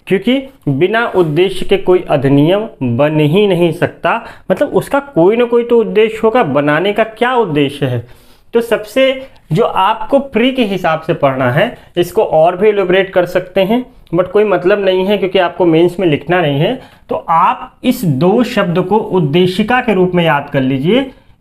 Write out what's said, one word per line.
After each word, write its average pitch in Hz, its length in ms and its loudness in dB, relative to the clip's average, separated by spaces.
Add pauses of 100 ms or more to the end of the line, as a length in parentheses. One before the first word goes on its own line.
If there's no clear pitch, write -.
क्योंकि 196 300 0 (320)
बिना 190 380 0
उद्देश्य 180 580 0
के 196 140 2
कोई 185 300 0
अधिनियम 143 880 0
बन 151 240 0
ही 160 260 2
नहीं 175 240 2
सकता। - 440 -4 (360)
मतलब 269 240 -2
उसका - 240 -2
कोई 220 380 2
ना 240 80 2
कोई 240 180 0
तो 233 160 2
उद्देश्य 214 440 0
होगा, 226 200 2
बनाने 147 500 0
का 220 100 0
क्या 233 320 -2
उद्देश्य 147 500 0
है? 123 200 -4 (480)
तो 233 80 2
सबसे 262 680 -2 (240)
जो 180 120 2
आपको 226 580 0
प्री 254 300 0
के 262 140 -2
हिसाब 175 360 -2
से 165 140 -4
पढ़ना 131 360 0
है, 196 260 -2 (200)
इसको 175 260 0
और 160 340 2
भी 214 120 2
elaborate 190 440 0
कर 180 140 2
सकते 185 360 -2
हैं, 233 220 -2 (280)
but 180 140 0
कोई 202 160 2
मतलब 196 360 0
नहीं 185 260 0
है 208 120 0
क्योंकि 190 220 0
आपको 175 260 0
mains 170 340 2
में 190 80 0
लिखना 175 340 0
नहीं 143 180 0
है। 214 140 0 (360)
तो - 60 -4 (140)
आप 190 540 0
इस 247 220 -2
दो 175 400 2
शब्द 180 360 -2
को 190 160 0
उद्देशिका 185 840 0
के 233 120 -2
रूप 180 220 0
में 175 80 2
याद 147 260 0
कर 139 120 0
लीजिए 139 420 0 (380)